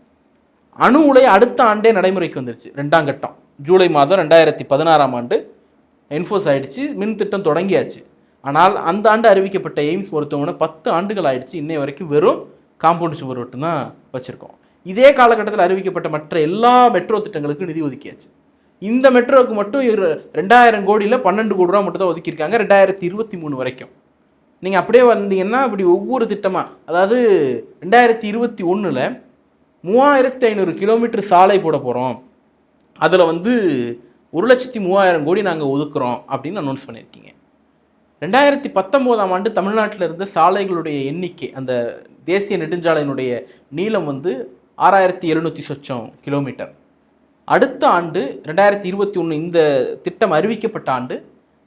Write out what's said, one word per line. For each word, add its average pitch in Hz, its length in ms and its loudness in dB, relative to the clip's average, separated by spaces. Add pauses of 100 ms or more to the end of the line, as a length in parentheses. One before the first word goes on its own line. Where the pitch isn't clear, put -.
(720)
அணு 262 360 4
உலை 262 180 6
அடுத்த 240 380 4
ஆண்டே 214 280 2
நடைமுறைக்கு 185 500 0
வந்துருச்சு. 120 340 -14
ரெண்டாம் 147 300 0
கட்டம் - 300 -8 (280)
ஜூலை 180 260 4
மாதம் 156 300 2
ரெண்டாயிரத்தி 156 480 4
பதினாறாம் 147 460 2
ஆண்டு 120 400 -4 (560)
என்ஃபோர்ஸ் 175 360 -4
ஆயிடுச்சு, 156 480 -2
மின் 220 220 -6
திட்டம் 196 280 -4
தொடங்கியாச்சு. 165 600 -2 (360)
ஆனால், 165 340 2
அந்த 208 340 0
ஆண்டு 220 200 4
அறிவிக்கப்பட்ட 190 520 0
எய்ம்ஸ் 175 280 -4
மருத்துவமனை 151 480 -6
பத்து - 340 -4
ஆண்டுகள் 196 320 -2
ஆயிடுச்சு. 131 320 -4
இன்னை 156 220 -6
வரைக்கும் 143 300 -8
வெறும் 160 380 0 (380)
காம்பவுண்ட் 165 280 2
சுவர் 131 260 -10
மட்டும்தான் 127 560 -8 (200)
வச்சிருக்கோம். - 420 -14 (280)
இதே 247 300 6
காலகட்டத்தில் 214 540 2
அறிவிக்கப்பட்ட 185 420 -4
மற்ற 156 300 -6
எல்லா 233 480 4
மெட்ரோ 208 300 0
திட்டங்களுக்கும் 147 480 -6
நிதி 160 160 -8
ஒதுக்கியாச்சு. 127 480 -12 (500)
இந்த 254 320 0
மெட்ரோவுக்கு 247 420 4
மட்டும் 208 280 -2
இரு-, 196 400 0 (120)
ரெண்டாயிரம் 214 500 4
கோடியில 214 340 2
பன்னெண்டு 220 380 0
கோடி 180 160 2
ரூபா 202 80 2
மட்டும் 185 220 -4
தான் 175 140 0
ஒதுக்கியிருக்காங்க, 165 380 -6
ரெண்டாயிரத்தி 196 500 2
இருபத்தி 202 340 -6
மூணு 151 180 -8
வரைக்கும். 127 340 -8 (680)
நீங்க 190 180 -2
அப்படியே 226 260 4
வந்தீங்கன்னா, 202 600 0
இப்படி 208 200 -4
ஒவ்வொரு 208 420 0
திட்டமா, 190 400 -4 (200)
அதாவது, 185 320 0 (600)
ரெண்டாயிரத்தி 226 440 2
இருபத்தி 220 400 -4
ஒண்ணுல 175 580 -4 (600)
மூவாயிரத்தி 262 600 2
ஐந்நூறு 190 280 2
கிலோமீட்டர் 226 480 -2
சாலை 190 380 6
போட 156 180 -2
போறோம், 123 440 -6 (760)
அதுல 170 260 4
வந்து 170 300 0 (800)
ஒரு 226 240 2
லட்சத்தி 254 240 -8
மூவாயிரம் 180 460 2
கோடி 190 160 0
நாங்க 165 240 -4
ஒதுக்குறோம் 135 640 -4
அப்படின்னு 143 320 -8
அனௌன்ஸ் 135 300 -8
பண்ணியிருக்கீங்க. 113 440 -20 (840)
ரெண்டாயிரத்தி 277 520 0
பத்தொன்பதாம் 214 600 0
ஆண்டு 196 200 -2
தமிழ்நாட்டுல 202 540 -4
இருந்த 165 300 -8
சாலைகளுடைய 170 720 0
எண்ணிக்கை, 165 460 -10
அந்த 123 500 -6 (240)
தேசிய 196 320 -2
நெடுஞ்சாலையினுடைய 147 840 -4 (260)
நீளம் 185 360 -4
வந்து 160 520 -8 (200)
ஆறாயிரத்தி 180 560 2
எழுநூத்தி 160 260 -4
சொச்சம் 135 520 -12 (100)
கிலோமீட்டர். 139 520 -8 (720)
அடுத்த 269 420 0
ஆண்டு, 180 580 -2
ரெண்டாயிரத்தி 196 400 0
இருபத்தி 190 360 -2
ஒண்ணு, 165 100 -4
இந்த 151 520 0 (200)
திட்டம் 185 280 -2
அறிவிக்கப்பட்ட 214 580 -4
ஆண்டு, 127 360 -6 (420)